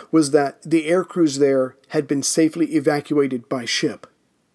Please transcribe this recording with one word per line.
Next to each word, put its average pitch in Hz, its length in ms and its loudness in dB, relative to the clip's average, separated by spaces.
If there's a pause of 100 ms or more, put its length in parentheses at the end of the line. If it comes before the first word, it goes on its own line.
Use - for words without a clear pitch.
(120)
was 156 200 4
that 143 320 0
the 156 240 0
air 175 180 0
crews 151 340 0
there 135 380 2 (120)
had 147 180 -4
been 139 160 -2
safely 160 520 0
evacuated 143 720 0
by 127 160 -6
ship - 420 -4 (500)